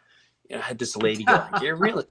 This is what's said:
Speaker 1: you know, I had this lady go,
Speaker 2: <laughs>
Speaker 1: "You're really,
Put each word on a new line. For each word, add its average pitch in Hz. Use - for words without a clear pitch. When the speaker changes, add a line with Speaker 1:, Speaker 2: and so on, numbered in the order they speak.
Speaker 1:
you -
know, 113
I -
had 120
this 117
lady 110
go, 202
Speaker 2:
<laughs> 202
Speaker 1:
"You're 160
really, 196